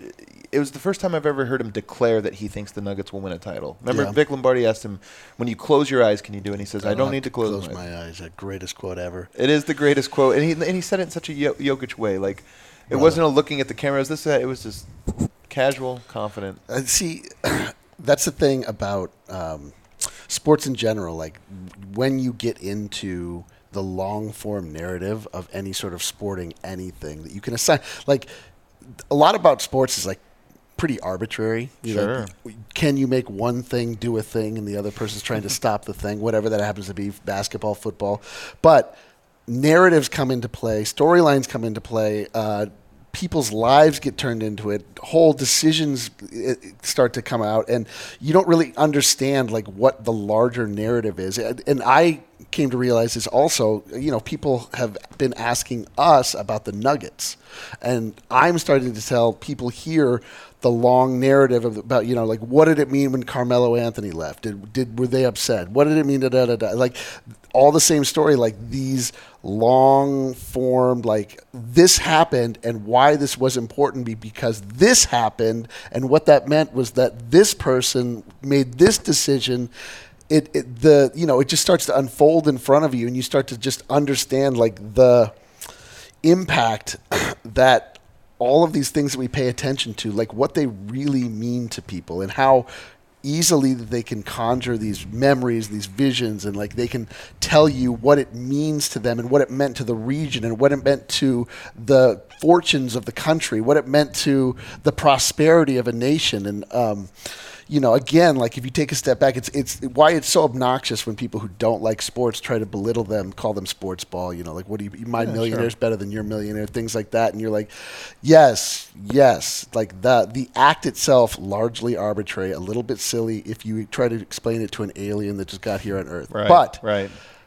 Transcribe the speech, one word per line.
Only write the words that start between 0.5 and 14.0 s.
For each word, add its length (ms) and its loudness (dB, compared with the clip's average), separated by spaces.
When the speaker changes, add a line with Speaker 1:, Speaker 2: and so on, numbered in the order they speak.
Speaker 1:
it 60 0
was 140 -2
the 60 -16
first 220 -4
time 140 -4
I've 100 -4
ever 220 -2
heard 140 -2
him 100 -6
declare 500 0
that 140 -6
he 140 -12
thinks 240 -14
the 100 -12
Nuggets 320 -10
will 60 -10
win 120 -10
a 60 -10
title. 420 -12
Remember, 220 -4
Speaker 2:
Yeah. 100 -4
Speaker 1:
Vic 180 2
Lombardi 360 0
asked 180 -2
him, 160 -10
"When 100 -4
you 80 -6
close 340 2
your 140 4
eyes, 160 2
can 140 -16
you 80 -12
do 80 -8
it?" 40 -6
And 60 -10
he 60 -10
says, 180 -10
"I 40 -2
Speaker 2:
"I 20 -2
don't 80 -2
Speaker 1:
don't 100 0
Speaker 2:
have 60 -6
Speaker 1:
need 100 -6
to 60 -8
Speaker 2:
to 40 -16
Speaker 1:
close 300 -4
Speaker 2:
close 100 -12
Speaker 1:
my 100 -14
eyes." 60 -12
Speaker 2:
my 120 -12
eyes." 160 -16
That 180 -18
greatest 400 -12
quote 220 -10
ever. 360 -10
Speaker 1:
It 140 0
is 160 2
the 80 -6
greatest 380 0
quote. 260 4
And 80 2
he, 80 0
and 120 -4
he 180 -2
said 180 -4
it 40 -4
in 60 -8
such 200 -10
a 20 -10
Yo-, 220 -2
Jokic 420 -4
way. 220 -2
Like, 260 -6
it 60 -2
Speaker 2:
Right. 60 -2
Speaker 1:
wasn't 220 4
a 40 2
looking 320 0
at 80 -4
the 60 -10
cameras. 340 -2